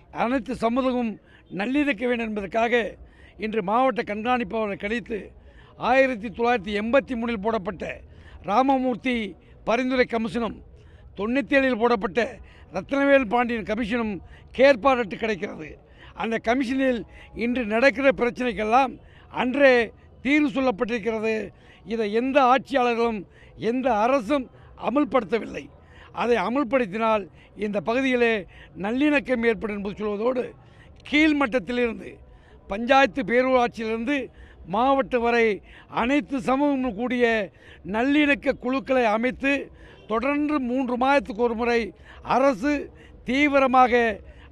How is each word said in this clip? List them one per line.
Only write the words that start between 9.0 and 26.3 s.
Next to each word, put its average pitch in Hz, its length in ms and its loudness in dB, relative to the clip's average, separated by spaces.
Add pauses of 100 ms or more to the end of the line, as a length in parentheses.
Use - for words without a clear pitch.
பரிந்துரை 254 420 0
கமிஷனும் 226 500 -4 (600)
தொண்ணூத்தேழில் 254 640 0
போடப்பட்ட 233 380 0 (520)
ரத்னவேல் 269 600 2
பாண்டியன் 240 380 -2
கமிஷனும் 220 420 -2 (420)
கேட்பாரட்டு 240 640 4
கிடைக்கிறது. 185 520 -6 (460)
அந்த 226 220 -4 (120)
கமிஷனில் 262 520 0 (340)
இன்று 240 320 -2
நடக்கிற 233 460 2
பிரச்சனைக்கெல்லாம் 226 800 0 (400)
அன்றே 254 420 4 (480)
தீர்வு 294 320 2
சொல்லப்பட்டிருக்கிறது. 226 800 -2 (520)
இதை 220 260 -2
எந்த 254 260 0 (140)
ஆட்சியாளர்களும் 233 680 0 (500)
எந்த 254 180 0 (160)
அரசும் 262 420 0 (400)
அமுல்படுத்தவில்லை. 202 800 -2 (500)
அதை 226 220 0 (100)